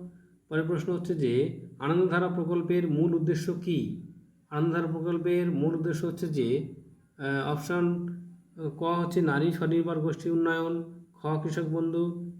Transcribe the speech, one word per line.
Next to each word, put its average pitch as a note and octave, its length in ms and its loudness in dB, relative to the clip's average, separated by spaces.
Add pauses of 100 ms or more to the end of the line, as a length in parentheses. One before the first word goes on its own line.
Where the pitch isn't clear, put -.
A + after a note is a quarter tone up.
(480)
পরের D#3 180 2
প্রশ্ন E3+ 260 0
হচ্ছে F3 220 -2
যে C3 460 2 (180)
আনন্দধারা F3 500 2
প্রকল্পের F3 640 0
মূল D#3+ 240 4
উদ্দেশ্য D#3+ 380 0
কী? D#3 500 -2 (480)
আনন্দধারা E3 360 2
প্রকল্পের E3+ 640 0
মূল D3+ 240 2
উদ্দেশ্য D#3+ 300 -2
হচ্ছে E3+ 240 -4
যে, C3+ 460 0 (440)
আহ, C#3 340 -2
অপশন F3 560 0 (680)
ক - 60 -6
হচ্ছে E3+ 400 2
নারী D#3 300 4
স্বনির্ভর E3 480 2
গোষ্ঠী D#3+ 300 -2
উন্নয়ন, E3 720 0 (100)
খ - 140 -10 (160)
কৃষক D#3+ 220 -2
বন্ধু, E3 760 -2